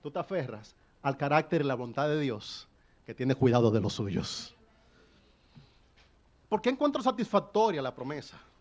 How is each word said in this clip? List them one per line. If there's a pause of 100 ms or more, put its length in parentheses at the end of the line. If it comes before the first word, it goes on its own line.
tú
te
aferras (240)
al
carácter
y
la
voluntad
de
Dios, (380)
que
tiene
cuidado
de
los
suyos. (2000)
¿Por
qué
encuentro
satisfactoria
la
promesa? (220)